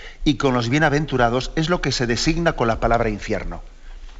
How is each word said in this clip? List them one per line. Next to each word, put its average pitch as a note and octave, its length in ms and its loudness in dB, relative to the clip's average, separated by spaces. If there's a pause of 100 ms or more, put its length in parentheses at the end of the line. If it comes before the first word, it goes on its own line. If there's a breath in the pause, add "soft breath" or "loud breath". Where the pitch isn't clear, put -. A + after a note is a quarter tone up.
(240 loud breath)
y C#3+ 140 2
con C3+ 160 2
los A#2 160 0
bienaventurados C3+ 840 2
es D#3+ 140 0
lo F3+ 120 0
que C#3+ 100 0
se B2 160 0
designa D#3 460 0
con A#2+ 140 2
la A2 120 0
palabra A2+ 300 2
infierno". G2 520 -4 (580 soft breath)